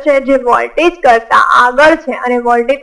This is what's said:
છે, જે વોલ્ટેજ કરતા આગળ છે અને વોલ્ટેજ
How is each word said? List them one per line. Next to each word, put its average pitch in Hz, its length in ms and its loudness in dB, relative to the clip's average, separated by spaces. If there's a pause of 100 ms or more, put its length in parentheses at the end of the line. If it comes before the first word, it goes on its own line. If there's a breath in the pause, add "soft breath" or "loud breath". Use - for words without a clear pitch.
છે, 294 80 2 (140)
જે 269 160 2
વોલ્ટેજ 240 640 -2
કરતા 226 360 2 (200)
આગળ 277 420 2
છે 240 220 -10
અને 247 120 -2 (100)
વોલ્ટેજ 240 360 -2